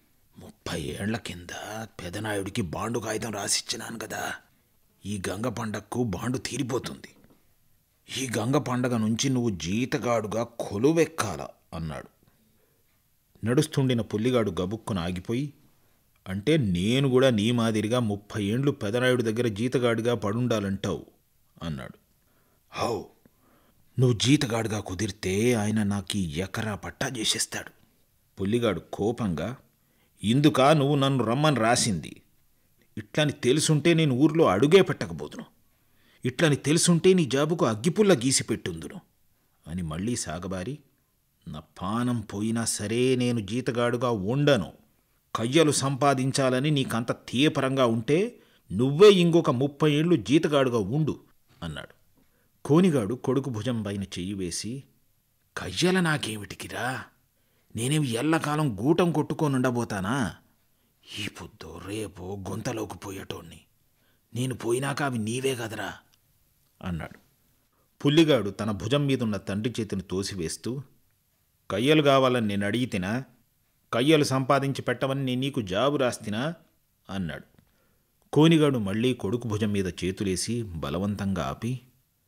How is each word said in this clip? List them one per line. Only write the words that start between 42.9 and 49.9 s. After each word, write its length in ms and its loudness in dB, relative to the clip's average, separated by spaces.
నేను 240 0
జీతగాడుగా 680 -2
ఉండను. 640 2
కయ్యలు 360 4
సంపాదించాలని 960 2
నీకంత 420 0
తీయపరంగా 720 0
ఉంటే 540 0
నువ్వే 380 8
ఇంకొక 400 6
ముప్పై 420 2